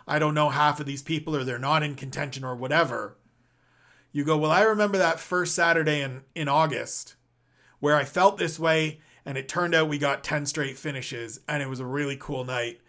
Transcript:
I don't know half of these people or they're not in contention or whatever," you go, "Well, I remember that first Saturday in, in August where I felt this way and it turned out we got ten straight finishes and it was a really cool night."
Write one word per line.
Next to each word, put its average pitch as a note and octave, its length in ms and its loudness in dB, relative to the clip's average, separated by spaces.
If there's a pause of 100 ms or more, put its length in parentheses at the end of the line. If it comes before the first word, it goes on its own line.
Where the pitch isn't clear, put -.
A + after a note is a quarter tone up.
I D3+ 100 0
don't D3+ 160 2
know D3+ 140 4
half C#3+ 320 2
of C#3+ 60 -10
these C#3 160 -8
people D#3 340 -4
or C3 80 -4
they're B2 140 -4
not D3+ 260 0
in D3 100 -4
contention C3+ 480 -8
or B2+ 140 -6
whatever," B2+ 600 -2 (920)
you C#3+ 140 -2
go, D#3 120 2
"Well, D3+ 140 2
I F3+ 120 6
remember G#3 360 2
that E3 220 2
first F3+ 340 -2
Saturday D#3+ 460 4
in, C3 220 -6 (120)
in D#3 140 -4
August C#3+ 680 0 (640)
where D3 160 4
I D3 100 4
felt F3+ 340 4
this D#3+ 200 -2
way D#3+ 420 2 (240)
and C#3 140 -6
it C3+ 100 -8
turned E3+ 260 0
out D#3+ 140 4
we D3 100 -2
got C#3 260 0
ten D3 220 -2
straight C3+ 300 -4
finishes B2 640 -8 (100)
and D3 140 -2
it C3+ 60 -4
was C3 100 -6
a B2+ 80 -6
really C#3 300 -4
cool C3+ 280 -8
night." A#2+ 440 -4